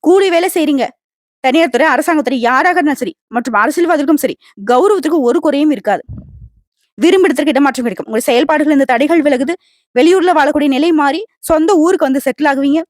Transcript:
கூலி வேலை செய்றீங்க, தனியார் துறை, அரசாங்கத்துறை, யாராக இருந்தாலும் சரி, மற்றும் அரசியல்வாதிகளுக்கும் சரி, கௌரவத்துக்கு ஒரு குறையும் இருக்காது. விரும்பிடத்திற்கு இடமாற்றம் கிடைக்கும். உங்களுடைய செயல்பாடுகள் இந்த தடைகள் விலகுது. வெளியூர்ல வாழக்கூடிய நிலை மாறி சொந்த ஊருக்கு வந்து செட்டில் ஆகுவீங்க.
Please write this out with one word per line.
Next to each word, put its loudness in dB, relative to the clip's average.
கூலி 4
வேலை 0
செய்றீங்க, 0
தனியார் 2
துறை, 2
அரசாங்கத்துறை, 0
யாராக 0
இருந்தாலும் -2
சரி, -8
மற்றும் -4
அரசியல்வாதிகளுக்கும் 0
சரி, -4
கௌரவத்துக்கு 2
ஒரு 0
குறையும் 0
இருக்காது. -4
விரும்பிடத்திற்கு 2
இடமாற்றம் 0
கிடைக்கும். -8
உங்களுடைய -4
செயல்பாடுகள் 0
இந்த 0
தடைகள் 0
விலகுது. -2
வெளியூர்ல 2
வாழக்கூடிய 0
நிலை 0
மாறி 0
சொந்த 2
ஊருக்கு 2
வந்து -2
செட்டில் -2
ஆகுவீங்க. 0